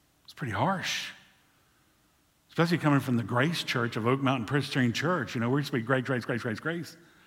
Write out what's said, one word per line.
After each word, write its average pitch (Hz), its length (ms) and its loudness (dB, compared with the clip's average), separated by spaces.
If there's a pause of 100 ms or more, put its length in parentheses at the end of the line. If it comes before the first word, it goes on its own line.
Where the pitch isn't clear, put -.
(260)
It's - 80 -20
pretty 117 200 -6
harsh. 147 580 -2 (1400)
Especially 170 300 2
coming 143 200 4
from 127 180 2
the 117 60 2
Grace 127 400 0
Church 117 320 -2
of 113 120 0
Oak 135 140 4
Mountain 127 260 0
Presbyterian 135 440 2
Church. 147 440 -2
You 123 60 -2
know, 117 80 0
we're 139 120 2
supposed 143 120 -6
to 143 40 0
be 113 80 -2
grace, 131 200 0
grace, 127 200 -2
grace, 120 160 -2
grace, 113 180 -4
grace. 165 380 -6 (300)